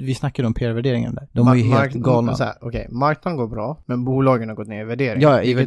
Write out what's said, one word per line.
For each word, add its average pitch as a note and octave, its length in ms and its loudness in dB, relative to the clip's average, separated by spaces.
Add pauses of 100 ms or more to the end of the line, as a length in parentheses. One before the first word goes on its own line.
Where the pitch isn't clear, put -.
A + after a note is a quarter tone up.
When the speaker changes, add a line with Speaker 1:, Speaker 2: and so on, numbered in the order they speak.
Speaker 1:
vi C3 100 -2
snackade C3+ 340 -4
om A2 60 0
P - 100 -4
R-värderingen A#2+ 500 -2
där. - 180 -12
De A#2+ 140 4
var B2+ 80 8
ju B2 80 4
Speaker 2:
Ma-, A2 40 2 (120)
Speaker 1:
helt C3+ 160 0
Speaker 2:
mark-, A#2+ 100 -6
Speaker 1:
galna. A#2+ 300 2
Speaker 2:
så B2+ 100 -2
här, G#2+ 160 -6
okej, A#2 300 -8
marknaden D3+ 460 -2
går A#2+ 120 -4
bra, A2+ 380 -8
men B2 180 -4
bolagen C3 440 2
har A2 80 -10
gått G#2 120 -10
ner G#2+ 120 -10
i G#2+ 40 -8
värdering. A#2+ 380 -2
Speaker 1:
Ja, C3+ 200 6
i G#2+ 40 0
Speaker 2:
Vilket B2+ 200 2